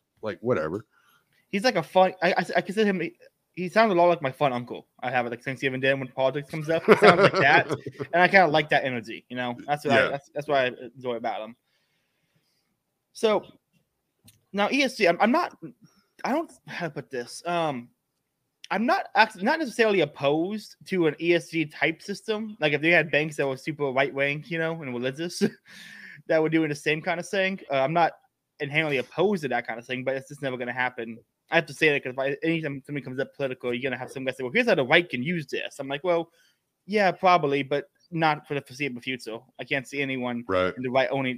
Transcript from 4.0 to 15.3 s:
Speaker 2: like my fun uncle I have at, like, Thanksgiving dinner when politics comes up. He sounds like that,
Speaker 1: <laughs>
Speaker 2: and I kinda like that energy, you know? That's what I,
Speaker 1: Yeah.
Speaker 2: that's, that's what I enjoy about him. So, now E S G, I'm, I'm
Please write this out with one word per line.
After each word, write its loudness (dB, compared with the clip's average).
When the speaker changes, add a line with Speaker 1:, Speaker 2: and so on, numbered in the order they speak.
Speaker 2:
like 2
my -2
fun 0
uncle -8
I -6
have 0
at, -8
like, -10
Thanksgiving -4
dinner 2
when -8
politics -2
comes -6
up. 0
He 8
sounds 8
like 6
that, 4
Speaker 1:
<laughs> -8
Speaker 2:
and 4
I 8
kinda 6
like 2
that 2
energy, -6
you -12
know? -4
That's -4
what 2
I, 6
Speaker 1:
Yeah. 2
Speaker 2:
that's, -8
that's -8
what 2
I 0
enjoy -6
about -6
him. -14
So, 0
now 0
E 2
S -2
G, 4
I'm, 4
I'm 4